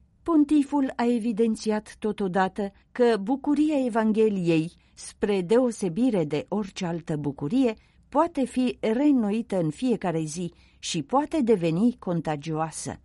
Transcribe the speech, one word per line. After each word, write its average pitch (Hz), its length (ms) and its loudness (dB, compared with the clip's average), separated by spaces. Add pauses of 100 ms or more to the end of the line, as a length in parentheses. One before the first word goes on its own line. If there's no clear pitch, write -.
(240)
Pontiful 294 720 2
a 233 100 0
evidențiat 220 920 0
totodată 196 720 -2 (200)
că 233 300 4
bucuria 285 640 0
Evangheliei, 202 840 2 (220)
spre - 480 -2
deosebire 214 840 2
de 147 240 -2
orice 196 380 -6
altă 165 300 -6
bucurie, 151 580 0 (360)
poate 302 360 0
fi 247 340 -2
reînnoită 220 800 0
în 160 100 0
fiecare 180 540 -2
zi 165 300 -8 (260)
și - 240 -4
poate 294 380 -2
deveni 208 580 2
contagioasă. 156 1040 -6